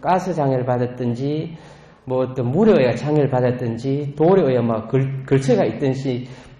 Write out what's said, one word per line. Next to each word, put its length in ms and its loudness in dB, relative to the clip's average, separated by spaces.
가스 340 0
장애를 300 0
받았든지 920 -4
뭐 140 -2
어떤 320 -2
물에 220 4
의해 220 4
장애를 360 0
받았든지 840 -2
돌에 260 4
의해 180 2
뭐 260 -2
걸-, 380 -2
걸쳐가 400 2
있든지 600 -4